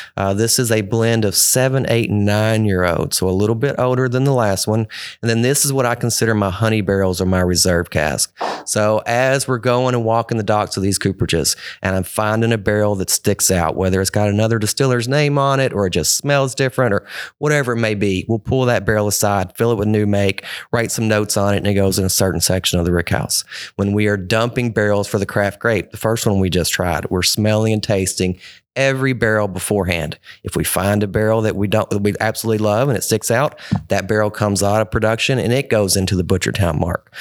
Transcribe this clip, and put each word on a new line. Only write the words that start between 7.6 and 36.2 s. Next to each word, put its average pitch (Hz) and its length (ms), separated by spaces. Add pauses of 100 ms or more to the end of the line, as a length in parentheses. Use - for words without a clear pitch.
cask. 78 440 (320)
So 107 400
as 131 400
we're 131 120
going 123 360
and 117 120
walking 113 320
the 110 60
docks 104 340
of 98 60
these 98 140
cooperages, 85 600 (240)
and 95 160
I'm 92 60
finding 110 500
a 113 40
barrel 104 380
that 92 140
sticks - 420
out, 85 240
whether 92 240
it's 95 100
got 104 200
another 110 280
distiller's 120 520
name 143 280
on 139 220
it, 131 140
or 101 140
it 87 40
just 80 240
smells 139 400
different, 127 380
or 101 120 (340)
whatever 147 340
it 117 80
may 110 120
be, 98 340
we'll 113 100
pull 131 280
that 110 200
barrel 107 220
aside, 101 500
fill 117 140
it 107 80
with 107 80
new 107 180
make, 101 400 (260)
write 117 200
some 113 160
notes 107 300
on 101 180
it, - 20
and 82 80
it 104 80
goes 98 240
in 95 80
a 95 40
certain 92 300
section 92 380
of 85 80
the 87 60
rick 87 180
house. - 340 (340)
When 101 160
we 104 120
are 104 120
dumping 113 560
barrels 104 340
for 110 100
the 98 80
craft 101 340
grape, 107 300
the - 80
first 113 300
one 98 120
we 92 120
just 85 200
tried, 87 380
we're 90 140
smelling 107 500
and 104 80
tasting 92 580 (380)
every 135 340
barrel 107 380
beforehand. 90 680 (260)
If - 120
we 80 80
find 101 400
a 104 40
barrel 110 340
that 107 160
we 101 100
don't, 107 220
that 101 100
we 101 220
absolutely 110 420
love 107 240
and 127 100
it - 60
sticks - 260
out, 123 300 (300)
that 95 180
barrel 107 240
comes 101 320
out 101 160
of 110 100
production 117 500
and 104 120
it 139 180
goes 104 280
into 95 180
the 90 80